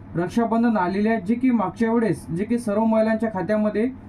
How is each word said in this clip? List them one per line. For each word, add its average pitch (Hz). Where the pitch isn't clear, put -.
रक्षाबंधन 226
आलेले 202
आहे, 226
जे 208
की 254
मागच्या 226
वेळेस, 220
जे 170
की 233
सर्व 214
महिलांच्या 220
खात्यामध्ये 214